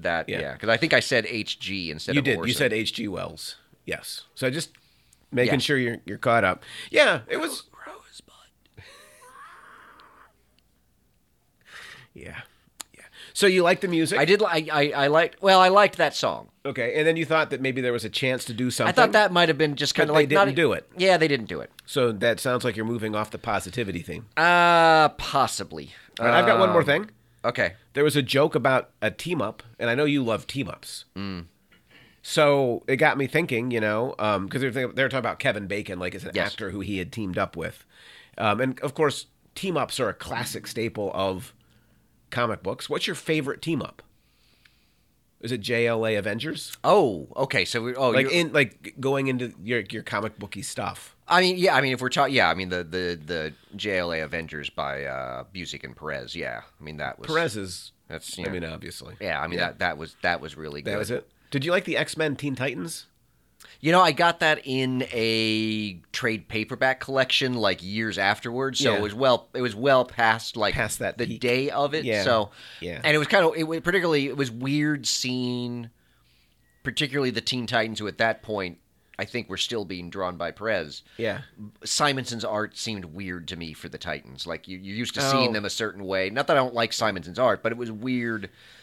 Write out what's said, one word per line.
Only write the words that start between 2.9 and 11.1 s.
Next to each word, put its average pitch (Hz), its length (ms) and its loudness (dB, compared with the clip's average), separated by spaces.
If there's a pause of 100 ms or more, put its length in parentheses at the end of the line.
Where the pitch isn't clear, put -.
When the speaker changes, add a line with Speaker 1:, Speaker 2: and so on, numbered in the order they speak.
Speaker 2:
G 113 140 -8
Wells. - 480 -10 (280)
Yes. - 380 -10 (140)
So 131 120 -2
just 143 220 -4 (640)
making 123 220 2
Speaker 1:
Yeah. 135 40 2
Speaker 2:
sure 139 180 0
you're, 120 200 0 (100)
you're 101 100 -10
caught 117 280 4
up. 92 180 2 (300)
Yeah, 202 340 4
it - 120 -4
was - 260 -6 (200)
Speaker 1:
Rosebud. - 480 -20 (460)
Speaker 2:
<laughs> - 60 -18 (3250)